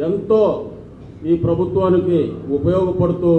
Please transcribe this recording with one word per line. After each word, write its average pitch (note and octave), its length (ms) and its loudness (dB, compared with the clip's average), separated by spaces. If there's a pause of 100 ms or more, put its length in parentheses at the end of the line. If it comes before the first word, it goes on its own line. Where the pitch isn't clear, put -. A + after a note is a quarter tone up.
ఎంతో G#3+ 340 2 (880)
ఈ E3+ 60 2 (100)
ప్రభుత్వానికి F3 760 2 (380)
ఉపయోగపడుతూ F3 800 0